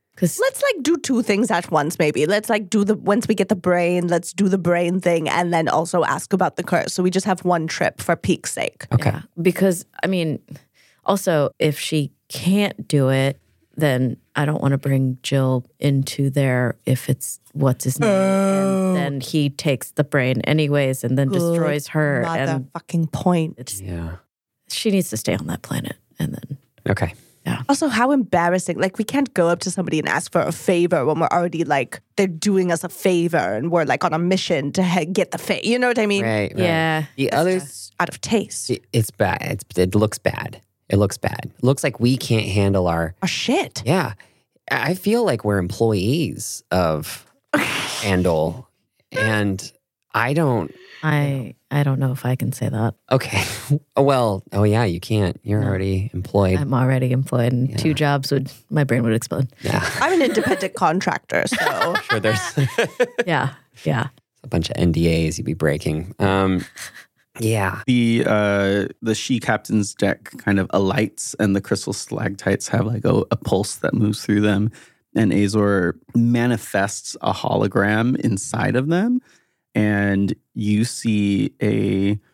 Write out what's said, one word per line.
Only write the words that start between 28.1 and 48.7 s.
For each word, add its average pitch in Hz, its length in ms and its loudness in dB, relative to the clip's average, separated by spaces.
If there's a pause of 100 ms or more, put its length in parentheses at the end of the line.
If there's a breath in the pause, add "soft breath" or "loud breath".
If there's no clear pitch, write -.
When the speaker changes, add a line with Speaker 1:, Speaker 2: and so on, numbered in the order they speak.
Speaker 2:
embarrassing. 180 680 0
Like, 185 180 -2
we 220 80 -2
can't 277 280 -2
go 170 140 2
up 175 140 0
to 185 100 -4
somebody 165 260 -2
and - 120 -2
ask 147 220 -2
for 170 100 2
a 156 100 0
favor 170 540 0
when 156 140 2
we're 160 120 2
already, 170 320 0
like, 139 380 -2 (160)
they're 196 100 2
doing 185 440 0
us 165 120 -2
a 175 60 -8
favor 170 480 0
and 110 340 -2
we're, 165 140 2
like, 131 180 0
on 165 100 2
a 160 60 0
mission 175 540 0
to 185 100 2
he-, 175 220 2
get 185 260 -2
the 170 60 -6
fa-, - 280 -4
you 240 140 0
know 247 80 2
what 240 100 0
I 220 80 2
mean? 202 200 0
Speaker 3:
Right, 107 280 0
right. - 40 -6
Speaker 1:
Yeah. 160 480 0 (100)
Speaker 3:
The 135 120 -2
Speaker 2:
It's - 80 -2
Speaker 3:
other 185 240 2
Speaker 2:
just - 400 -14
out 175 100 0
of - 120 -14
taste. - 480 -4
Speaker 3:
it, - 220 -4
it's 113 180 0
bad. - 320 -2 (220)
It's, - 160 -8
it 92 160 2
looks 104 240 2
bad. - 420 -6 (280)
It 98 80 2
looks 101 200 2
bad. - 400 -6
It - 60 -4
looks 135 200 2
like 127 160 -2
we 127 180 4
can't 110 300 0
handle 98 400 2
our 82 340 -2
Speaker 2:
Our 185 60 -2
shit. - 580 -2
Speaker 3:
Yeah. 139 280 0 (560 soft breath)
I, 135 220 0
I - 40 0
feel 226 280 0
like 131 220 0
we're 101 140 2
employees 110 1120 -2
of 80 540 -2 (160)
Speaker 2:
<laughs> - 140 -8
Speaker 3:
Andal, 90 1120 0 (460)